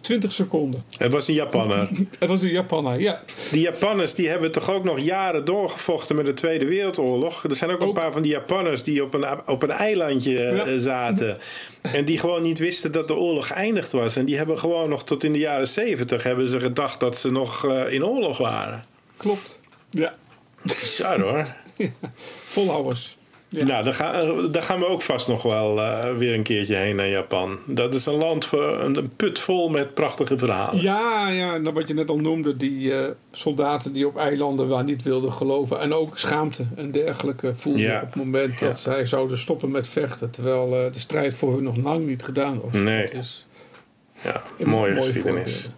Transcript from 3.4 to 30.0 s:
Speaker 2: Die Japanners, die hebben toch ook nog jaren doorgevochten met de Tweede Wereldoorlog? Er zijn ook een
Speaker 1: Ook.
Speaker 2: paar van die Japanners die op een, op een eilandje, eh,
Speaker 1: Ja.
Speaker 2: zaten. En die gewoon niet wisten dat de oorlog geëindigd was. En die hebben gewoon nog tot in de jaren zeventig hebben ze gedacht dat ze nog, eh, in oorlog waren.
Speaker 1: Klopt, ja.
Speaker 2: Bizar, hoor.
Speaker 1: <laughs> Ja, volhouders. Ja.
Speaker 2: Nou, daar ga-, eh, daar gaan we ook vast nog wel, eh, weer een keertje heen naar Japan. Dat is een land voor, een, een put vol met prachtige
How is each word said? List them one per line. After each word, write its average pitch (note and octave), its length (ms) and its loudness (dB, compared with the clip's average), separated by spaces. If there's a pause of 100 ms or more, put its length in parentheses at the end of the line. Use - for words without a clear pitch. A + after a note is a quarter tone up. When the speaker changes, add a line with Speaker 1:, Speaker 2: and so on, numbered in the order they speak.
Speaker 2:
Die D#3 100 4
Japanners, F3 540 2
die E3 140 2
hebben D#3+ 220 0
toch D#3+ 200 0
ook F#3+ 120 0
nog D#3+ 160 2
jaren E3+ 460 0
doorgevochten F3 720 0
met D3+ 100 2
de C#3 80 0
Tweede D#3+ 320 0
Wereldoorlog? E3 800 0
Er D3 120 0
zijn E3 160 -2
ook F3 100 -2
een F#3 60 2
Speaker 1:
Ook. G3+ 60 0
Speaker 2:
paar E3 180 0
van D3+ 100 -2
die D3+ 100 2
Japanners D#3 520 0
die C#3+ 200 2
op C3 100 -4
een, C#3 120 0 (220)
op C3+ 160 2
een D3+ 80 2
eilandje, C#3+ 680 2
eh, B2 340 0
Speaker 1:
Ja. C3 60 2
Speaker 2:
zaten. A#2+ 580 0 (440)
En C#3+ 240 0
die D#3+ 120 2
gewoon E3+ 240 0
niet E3 180 0
wisten E3+ 320 -2
dat D#3+ 160 0
de D#3 80 0
oorlog E3 320 0
geëindigd G3+ 440 -2
was. A#2 240 2
En C3 100 2
die C#3 120 0
hebben D#3 220 0
gewoon E3 300 0
nog C#3+ 140 -2
tot C#3+ 200 -2
in D#3 80 2
de D3 80 2
jaren C#3+ 280 0
zeventig B2 560 0
hebben B2+ 240 2
ze B2 120 0
gedacht B2+ 400 0
dat B2 180 0
ze C3 140 0
nog, C3 360 -2
eh, C3 260 2
in C3+ 120 2
oorlog G3+ 320 0
waren. A2+ 440 -2 (360)
Speaker 1:
Klopt, - 420 -2 (300)
ja. - 240 -2 (480)
Speaker 2:
Bizar, - 600 0
hoor. C#3+ 260 2
Speaker 1:
<laughs> B2 80 -12 (220)
Ja, F#3+ 120 0 (540)
volhouders. D3 760 -2 (320)
Ja. D3+ 160 0
Speaker 2:
Nou, A#2+ 180 2
daar C3 100 2
ga-, D#3 280 0
eh, D#3+ 80 2 (220)
daar D#3+ 100 0
gaan F3+ 180 0
we F3+ 80 4
ook F3 140 0
vast - 260 2
nog A#2 160 2
wel, G#2+ 380 4
eh, A2+ 340 0
weer A#2+ 180 2
een A2 100 2
keertje G#2 320 2
heen G2 200 2
naar G2 140 2
Japan. F#2+ 560 -2
Dat B2 280 0
is C3 120 0
een D#3 80 0
land D#3+ 320 0
voor, D3 340 0
een, C#3 180 0
een C3+ 180 -4
put - 240 0
vol F3+ 300 2
met C#3+ 240 0
prachtige C#3 440 0